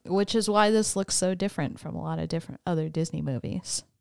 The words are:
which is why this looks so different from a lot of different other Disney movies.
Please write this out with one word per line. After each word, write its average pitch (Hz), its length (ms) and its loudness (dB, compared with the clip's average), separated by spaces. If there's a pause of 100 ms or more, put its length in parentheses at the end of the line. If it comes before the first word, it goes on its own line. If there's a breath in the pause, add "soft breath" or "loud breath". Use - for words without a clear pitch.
which 196 300 2
is 214 140 2
why 208 220 6
this 220 240 4
looks 196 200 0
so 185 200 2
different 180 460 -2
from 160 160 -8
a 160 60 -6
lot 160 160 -4
of 160 100 -2
different - 380 -6
other 160 240 0
Disney 160 320 -2
movies. - 600 -4 (180)